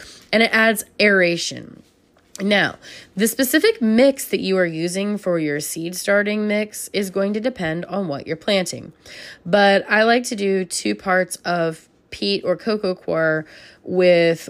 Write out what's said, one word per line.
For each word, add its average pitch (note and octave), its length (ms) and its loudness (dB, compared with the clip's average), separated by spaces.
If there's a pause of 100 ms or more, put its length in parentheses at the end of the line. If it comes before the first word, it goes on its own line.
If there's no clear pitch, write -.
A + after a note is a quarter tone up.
(320)
and A3 80 4
it A3+ 140 2
adds A3 300 2 (160)
aeration. F3 840 0 (580)
Now, F#3+ 360 2 (400)
the G3+ 100 2
specific D#4 560 2
mix A#3+ 440 4
that G3 120 -2
you F#3+ 180 0
are F#3 80 4
using F3+ 540 -4
for F3+ 220 -2
your D3 180 -2
seed E3 380 -8
starting G#3 500 0
mix G#3 460 -4
is G3 180 -4
going G3 220 0
to G#3+ 80 -4
depend F3 460 -4
on G3 200 -6
what C#3 220 -8
you're D#3+ 80 -6
planting, F3+ 560 -4 (520)
but G3 460 4
I G#3+ 140 4
like A#3 220 4
to A#3 100 -6
do F#3+ 280 -2
two G#3 300 -4
parts F#3 400 -2 (100)
of E3 440 -4 (220)
peat G3+ 340 -4
or F3 120 0
coco G#3 380 -4
coir D#3+ 520 -2 (360)
with F3 680 4